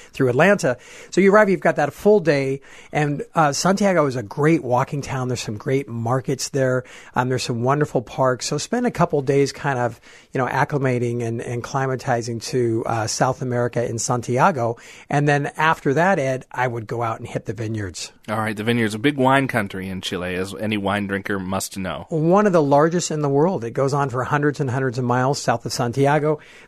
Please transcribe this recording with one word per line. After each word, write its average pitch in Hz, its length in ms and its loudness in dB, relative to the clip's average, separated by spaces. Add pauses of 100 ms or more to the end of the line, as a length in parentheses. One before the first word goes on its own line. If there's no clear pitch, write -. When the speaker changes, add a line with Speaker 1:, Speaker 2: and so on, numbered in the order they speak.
(120)
Speaker 1:
through 131 160 0
Atlanta. 151 480 4 (320)
So 185 140 2
you 190 100 8
arrive, 214 160 8
you've 175 120 2
got 160 160 2
that 147 180 0
full 208 260 4
day. 139 400 0 (320)
And, 147 300 0 (120)
uh, 151 200 2
Santiago 185 500 2
is 131 100 -2
a 127 80 -4
great 147 400 2
walking 131 380 0
town. 127 280 -4
There's 123 120 -4
some 110 160 -8
great 135 320 -2
markets 120 640 -2
there. 127 340 0 (300)
Um, 127 160 0
there's 123 140 -2
some 117 180 -4
wonderful 143 400 0
parks. 131 420 0
So 147 140 -4
spend 247 280 -2
a 226 40 2
couple 156 320 0
days 139 300 2
kind 139 260 -4
of, 120 240 -2 (320)
you 135 40 0
know, 127 80 0
acclimating 127 760 0
and, 117 180 -4
and 120 240 -6
climatizing 123 840 -2
to, 117 360 0
uh, 113 220 -2
South 131 340 0
America 123 420 -2
in 117 160 -4
Santiago. 123 760 0 (320)
And 147 180 2
then 143 200 2 (100)
after 156 380 0
that, 175 240 2
Ed, 131 340 -4
I 127 160 -2
would 117 180 -6
go 117 160 -6
out 113 180 -4
and 117 60 -14
hit - 200 -8
the 113 80 -6
vineyards. 107 580 -8 (160)
Speaker 2:
All 110 100 -2
right, 107 180 -2
the 104 80 -6
vineyards, 113 300 2
a 110 40 -6
big 143 180 0
wine 131 320 4
country 98 400 -4
in 92 140 -6
Chile, 90 320 -4
as 95 200 -4
any 107 220 -4
wine 98 320 -2
drinker 98 320 -4
must 95 360 -6
know. 90 320 -6
Speaker 1:
One 175 380 2
of 196 60 2
the 170 100 4
largest 151 480 4
in 156 100 -4
the 147 80 0
world. 143 360 2
It 117 80 -8
goes 135 200 0
on 143 180 0
for 127 120 -4
hundreds 147 380 0
and 135 100 -2
hundreds 131 260 -2
of 127 80 -2
miles 127 380 0
south 120 240 0
of 120 60 -6
Santiago. 139 680 0 (280)